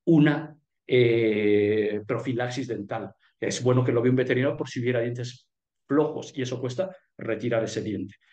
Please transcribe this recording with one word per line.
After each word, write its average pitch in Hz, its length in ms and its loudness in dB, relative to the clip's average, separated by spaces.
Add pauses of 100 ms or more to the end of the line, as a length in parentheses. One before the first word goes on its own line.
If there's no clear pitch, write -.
una, 151 500 4 (320)
eh, 107 1200 2
profilaxis 123 640 -4
dental. 107 420 -8 (300)
Es 98 220 -4
bueno 123 220 4
que 123 80 0
lo - 80 2
vea 127 100 4
un 127 60 4
veterinario 127 400 0
por 139 120 -6
si - 120 -8
hubiera 120 200 0
dientes 120 480 -8 (380)
flojos, 151 480 -2
y 135 80 -4
eso 123 180 -6
cuesta 131 340 -6 (240)
retirar 113 460 -2
ese 107 180 -6
diente. 98 320 -6 (180)